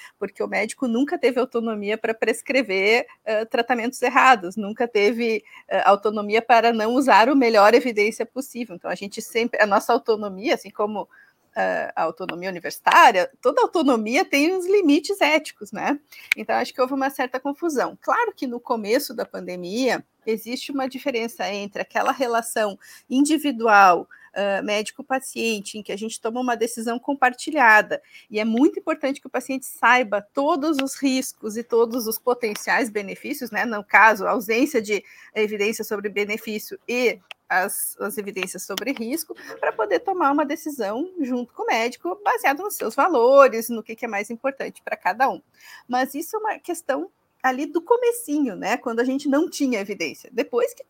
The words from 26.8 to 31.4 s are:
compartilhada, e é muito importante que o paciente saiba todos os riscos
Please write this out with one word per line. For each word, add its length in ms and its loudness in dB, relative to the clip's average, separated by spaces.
compartilhada, 1040 2
e 80 -6
é 60 0
muito 340 2
importante 420 -4
que 60 -18
o 40 -20
paciente 360 -6
saiba 560 2
todos 460 0
os 160 -4
riscos 640 -4